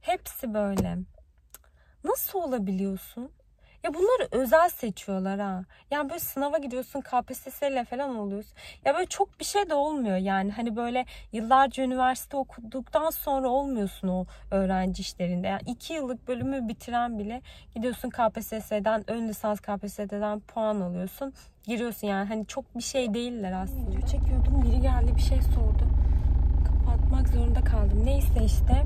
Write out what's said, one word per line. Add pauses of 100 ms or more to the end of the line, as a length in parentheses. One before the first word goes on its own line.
Hepsi
böyle. (1080)
Nasıl
olabiliyorsun? (520)
Ya
bunları
özel
seçiyorlar
ha. (260)
Yani
böyle
sınava
gidiyorsun,
K
P
S
S
ile
falan
oluyorsun. (320)
Ya
böyle
çok
bir
şey
de
olmuyor
yani.
Hani
böyle (280)
yıllarca
üniversite
okuduktan
sonra
olmuyorsun
o (240)
öğrenci
işlerinde.
Yani
iki
yıllık
bölümü
bitiren
bile (320)
gidiyorsun
K
P
S
S'den,
ön
lisans
K
P
S
S'den
puan
alıyorsun. (300)
Giriyorsun
yani.
Hani
çok
bir
şey
değiller
aslında.
Video
çekiyordum,
biri
geldi
bir
şey
sordu. (840)
Kapatmak
zorunda
kaldım.
Neyse
işte.